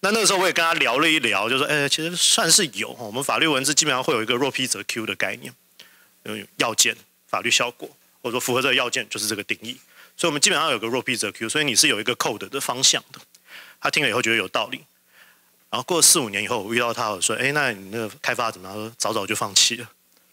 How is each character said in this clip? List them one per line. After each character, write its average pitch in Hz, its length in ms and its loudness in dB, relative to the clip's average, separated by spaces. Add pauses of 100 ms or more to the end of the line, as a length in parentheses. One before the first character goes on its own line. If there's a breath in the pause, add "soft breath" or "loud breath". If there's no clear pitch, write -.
那 196 100 2
那 226 100 2
个 196 60 2
时 202 80 4
候 185 40 2
我 185 80 4
也 165 60 2
跟 170 100 2
他 165 120 4
聊 135 240 2
了 160 100 4
一 156 120 4
聊， 107 280 0
就 131 80 0
说， 143 100 2
哎， 143 220 0
其 156 140 0
实 175 120 -4
算 170 360 2
是 175 240 6
有， 110 160 -8
我 117 200 -10
们 127 140 -4
法 113 140 0
律 151 80 4
文 135 180 2
字 147 80 2
基 151 140 2
本 139 80 2
上 127 100 -2
会 156 80 2
有 113 100 0
一 110 40 -4
个 120 80 0
若 131 160 2
P 131 160 -4
则 101 160 -4
Q 110 240 -6
的 98 80 -6
概 98 220 -4
念， 131 180 -16 (720 loud breath)
嗯， 107 220 -10 (100)
要 120 180 0
件、 110 200 2 (320)
法 95 140 -2
律 110 100 0
效 123 200 2
果， - 180 -16 (320)
或 127 80 -6
者 131 40 -4
说 127 80 -2
符 127 120 -2
合 127 80 2
这 131 80 0
个 127 60 4
要 127 160 0
件 117 180 -4
就 110 100 -10
是 107 80 -4
这 107 80 -2
个 101 80 -6
定 104 200 -4
义。 120 160 -12 (360 loud breath)
所 - 120 -2
以 - 20 4
我 156 40 0
们 147 60 -2
基 202 120 4
本 160 80 2
上 156 120 2
有 120 80 0
个 110 80 -4
若 120 140 -2
P 120 160 -2
则 104 160 -4
Q， 113 160 -6
所 151 140 0
以 - 20 0
你 131 100 0
是 151 140 6
有 123 100 2
一 107 60 -4
个 120 120 0
code 101 340 -4
的 135 100 -6
方 127 220 -4
向 131 200 2 (100)
的。 - 80 -20 (600 loud breath)
他 139 100 0
听 156 120 0
了 135 60 2
以 107 40 2
后 117 100 0
觉 113 80 0
得 113 60 4
有 98 100 0
道 110 220 -2
理， - 160 -12 (840 soft breath)
然 110 80 -6
后 127 60 -2
过 180 140 -2
了 151 60 4
四 - 180 6
五 117 80 -4
年 101 120 -2
以 107 60 -4
后， 110 160 -2
我 107 100 -6
遇 117 60 2
到 120 160 0
他， 113 160 -2
我 95 100 -4
说， 110 140 0
哎， 127 160 0
那 143 220 0
你 95 180 -12
那 113 80 -6
个 110 100 -4 (140)
开 131 100 -2
发 120 160 -2
怎 107 120 -8
么 92 80 -16
样？ 98 80 -12
他 107 40 -8
说 113 160 -10
早 107 160 -2
早 104 140 -2
就 107 80 -2
放 104 220 -4
弃 - 180 4
了， 113 160 -12 (420)